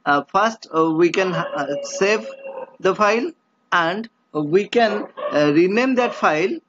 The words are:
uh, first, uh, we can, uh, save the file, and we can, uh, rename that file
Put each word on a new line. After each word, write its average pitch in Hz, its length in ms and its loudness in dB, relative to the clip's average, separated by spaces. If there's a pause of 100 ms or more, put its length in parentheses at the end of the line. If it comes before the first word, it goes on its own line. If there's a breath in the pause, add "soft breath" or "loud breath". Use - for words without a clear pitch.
uh, 143 180 2
first, 220 520 -2
uh, 160 160 2
we 165 200 4
can, 185 220 0
uh, 143 500 -4
save 214 420 -2 (540)
the 185 160 0
file, 220 360 0 (400)
and 185 380 -2 (240)
we 156 340 0
can, 214 400 0 (240)
uh, 147 220 2
rename 208 420 2
that 240 180 0
file 185 560 0